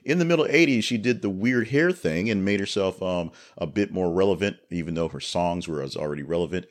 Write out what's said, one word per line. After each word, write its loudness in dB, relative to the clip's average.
In 0
the 2
middle 2
eighties, 4
she -2
did 0
the 0
weird 0
hair 2
thing -2
and 0
made 2
herself, -2
um, -2
a -4
bit -2
more 0
relevant, 2
even -4
though -2
her -10
songs -2
were -4
as -8
already -4
relevant. -2